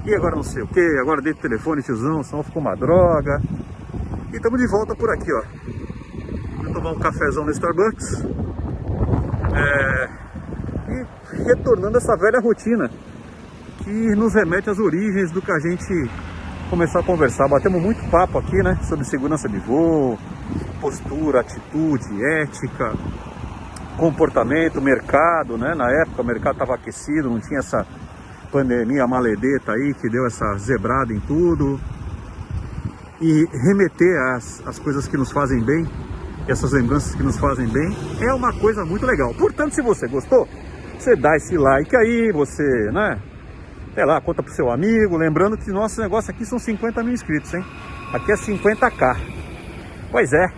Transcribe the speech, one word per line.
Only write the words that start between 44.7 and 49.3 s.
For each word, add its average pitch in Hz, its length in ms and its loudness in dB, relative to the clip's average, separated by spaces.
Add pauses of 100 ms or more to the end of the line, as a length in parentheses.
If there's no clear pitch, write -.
amigo. 196 460 2
Lembrando 165 400 2
que - 140 -8
nosso 208 300 -2
negócio 208 300 -2
aqui 226 140 -8
são 240 140 -4
cinquenta 226 440 -4
mil 240 100 -2
inscritos, 160 400 -4
hein? 185 120 -4 (480)
Aqui - 200 0
é 208 40 4
cinquenta 214 540 2
K. 127 260 2 (920)